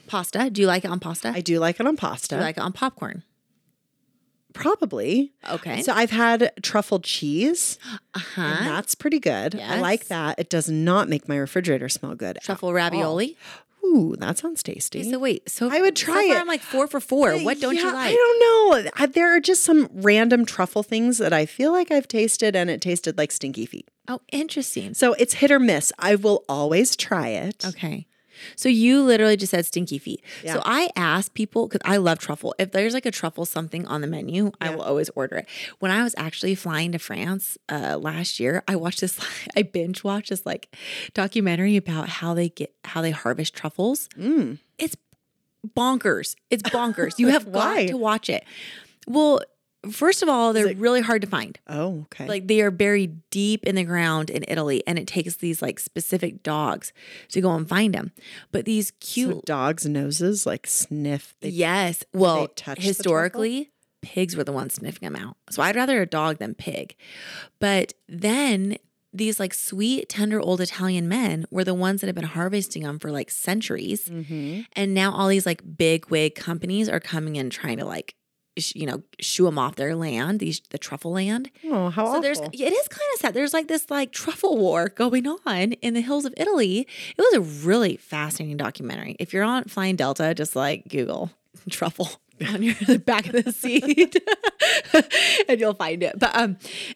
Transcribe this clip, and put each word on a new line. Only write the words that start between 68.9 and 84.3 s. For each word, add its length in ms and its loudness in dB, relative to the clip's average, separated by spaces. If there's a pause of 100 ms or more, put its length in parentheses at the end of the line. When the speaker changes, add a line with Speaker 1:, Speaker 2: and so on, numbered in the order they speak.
Speaker 1:
these, 280 -2
like, 120 -4
sweet, 560 -2
tender 320 0
old 200 0
Italian 480 -2
men 420 0
were 140 -2
the 100 0
ones 280 0
that 40 -4
have 80 -2
been 100 -6
harvesting 640 -4
'em 140 -8
for, 100 -8
like, 220 -6
centuries. 760 -4
Speaker 2:
Mm-hmm. 520 -8 (140)
Speaker 1:
And 200 0
now 180 2
all 140 0
these, 180 4
like, 160 -2 (160)
big 320 2
wig 280 2
companies 520 -4
are 120 -2
coming 360 -6
and 140 -4
trying 280 -6
to, 60 -8
like, 300 -10 (440)
sh-, 160 -6
you 120 -8
know, 160 -6 (160)
shoo 280 2
'em 120 0
off 180 -2
their 180 -2
land, 440 -2
these, 220 -4 (100)
the 80 -8
truffle 340 -10
land. 380 -2 (140)
Speaker 2:
Oh, 240 0
how 260 0
Speaker 1:
So 60 0
there's, 180 0
Speaker 2:
awful. 140 -6
Speaker 1:
it 200 -2
is 160 0
kinda 300 -4
sad. 160 -2
There's, 200 0
like, 140 -2
this, 220 -4
like, 220 -2
truffle 460 -2